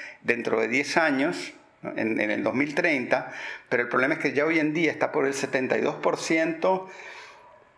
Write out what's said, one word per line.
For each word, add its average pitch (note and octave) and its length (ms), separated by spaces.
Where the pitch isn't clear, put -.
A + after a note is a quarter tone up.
dentro A2+ 380
de A2+ 80
diez C3 280
años, D#3 560
¿no? - 160
En, A2 220
en G#2+ 120
el G#2+ 120
dos G#2+ 120
mil C#3+ 200
treinta, C#3+ 560
pero A#2+ 140
el A#2+ 80
problema C3 240
es D3 60
que C#3+ 120
ya C#3+ 140
hoy E3 120
en D3+ 140
día D#3+ 180
está - 220
por C#3+ 140
el C#3 80
setenta B2+ 420
y A2 60
dos - 140
por D#3+ 200
ciento E3 720